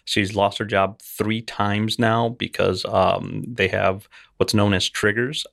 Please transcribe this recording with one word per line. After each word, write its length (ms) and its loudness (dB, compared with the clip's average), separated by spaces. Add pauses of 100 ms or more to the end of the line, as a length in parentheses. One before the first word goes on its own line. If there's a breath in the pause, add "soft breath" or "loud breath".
she's 320 0
lost 220 4
her 60 -2
job 380 0
three 400 -4
times 560 -2
now 300 2
because, 560 -2
um, 640 0
they 180 0
have 420 0 (280 loud breath)
what's 180 0
known 180 4
as 160 0
triggers, 640 -2